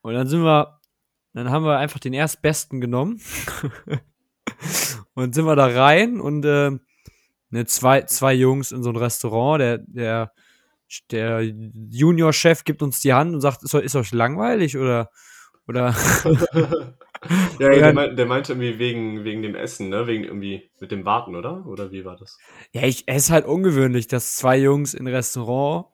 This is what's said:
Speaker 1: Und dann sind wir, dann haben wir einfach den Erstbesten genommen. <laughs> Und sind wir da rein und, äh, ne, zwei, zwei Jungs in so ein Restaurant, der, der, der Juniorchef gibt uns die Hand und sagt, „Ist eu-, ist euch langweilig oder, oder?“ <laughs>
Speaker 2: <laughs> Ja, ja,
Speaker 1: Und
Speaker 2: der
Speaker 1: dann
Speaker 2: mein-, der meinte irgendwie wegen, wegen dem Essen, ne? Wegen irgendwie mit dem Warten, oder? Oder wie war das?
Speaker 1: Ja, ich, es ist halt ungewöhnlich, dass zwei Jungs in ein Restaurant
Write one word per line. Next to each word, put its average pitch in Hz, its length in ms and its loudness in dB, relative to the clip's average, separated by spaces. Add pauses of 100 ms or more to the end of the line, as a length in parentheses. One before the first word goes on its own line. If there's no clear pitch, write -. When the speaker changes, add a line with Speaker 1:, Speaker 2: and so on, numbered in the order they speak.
Speaker 1:
Und 113 140 -8
dann 127 120 0
sind 160 160 0
wir, 151 380 2 (520)
dann 123 180 -6
haben 156 140 0
wir 151 140 2
einfach 147 220 -4
den 127 120 -6
Erstbesten 147 680 -4
genommen. 131 400 -4 (640)
<laughs> 139 140 -6 (1200)
Und 127 160 -4
sind 160 120 0
wir 156 100 4
da 139 100 6
rein 156 540 4
und, 147 240 -4
äh, 143 260 2 (800)
ne, 117 160 -4
zwei, 131 360 4
zwei 135 320 0
Jungs 131 360 2
in 123 140 -8
so 120 60 -2
ein 117 60 -4
Restaurant, 120 640 0
der, 120 180 2
der, 113 540 -6 (760)
der 113 320 -2
Juniorchef 120 1200 2
gibt 151 200 -4
uns 139 180 -4
die 135 120 4
Hand 160 220 4
und 147 60 -2
sagt, 139 240 0
„Ist 139 100 -8
eu-, 147 60 4
ist - 160 -4
euch 123 160 -2
langweilig 156 680 0
oder, 120 320 0 (560)
oder?“ 123 340 0
<laughs> - 40 -2 (180)
Speaker 2:
<laughs> 156 760 0 (600)
Ja, 135 80 2
ja, 139 60 8
Speaker 1:
Und - 0 -
Speaker 2:
der 143 80 8
Speaker 1:
dann 151 160 8
Speaker 2:
mein-, 143 200 0
der 123 100 2
meinte 127 260 -2
irgendwie 123 260 -4
wegen, 113 460 -4
wegen 107 180 -6
dem 104 140 -8
Essen, 101 320 -10
ne? 107 180 -4
Wegen 110 160 -2
irgendwie 98 560 -10
mit 98 140 -12
dem 98 120 -8
Warten, 101 300 -2
oder? 165 320 -10
Oder 98 240 -12
wie 95 140 -14
war 90 120 -14
das? - 220 -20 (320)
Speaker 1:
Ja, 120 140 -8
ich, 127 240 -2
es 139 160 0
ist - 60 2
halt 160 140 4
ungewöhnlich, 135 640 0
dass - 300 -4
zwei 131 200 2
Jungs 139 380 2
in 127 140 -10
ein 123 40 -4
Restaurant 131 800 -4